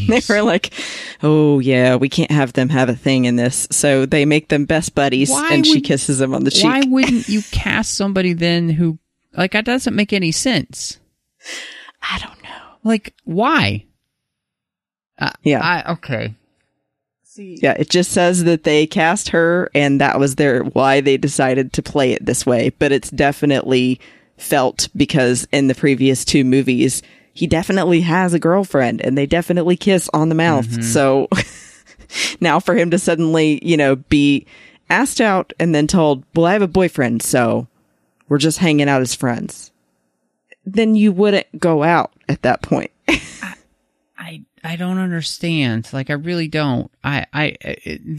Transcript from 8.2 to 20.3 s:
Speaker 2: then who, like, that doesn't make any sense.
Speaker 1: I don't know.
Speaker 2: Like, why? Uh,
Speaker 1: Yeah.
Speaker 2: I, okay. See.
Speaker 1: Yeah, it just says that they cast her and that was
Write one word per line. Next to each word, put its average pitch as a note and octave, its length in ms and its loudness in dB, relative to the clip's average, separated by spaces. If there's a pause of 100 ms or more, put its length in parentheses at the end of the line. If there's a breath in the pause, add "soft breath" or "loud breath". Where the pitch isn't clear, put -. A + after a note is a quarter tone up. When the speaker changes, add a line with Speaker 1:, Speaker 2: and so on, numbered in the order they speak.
Speaker 2:
then E3+ 360 0
who, D#3+ 280 0 (400)
like, F#3 160 -2
that G#3+ 120 0
doesn't B3+ 300 -2
make G#3 160 0
any F#3 220 0
sense. - 680 -4 (1000 loud breath)
Speaker 1:
I - 180 -8
don't - 240 -18
know. - 60 -20 (340 loud breath)
Speaker 2:
Like, A3 300 -2 (100)
why? E3+ 640 -2 (1300)
Uh, - 140 -4 (120)
Speaker 1:
Yeah. C#3+ 200 2
Speaker 2:
I, E3+ 300 -2
okay. A2+ 420 -6 (880)
See. F#3+ 380 -20
Speaker 1:
Yeah, C3+ 180 2
it D3+ 100 -2
just F3+ 220 0
says F3 320 2
that E3 200 2
they D3+ 220 4
cast E3 440 0
her E3+ 440 0
and C#3+ 280 2
that C#3+ 180 0
was C#3 160 0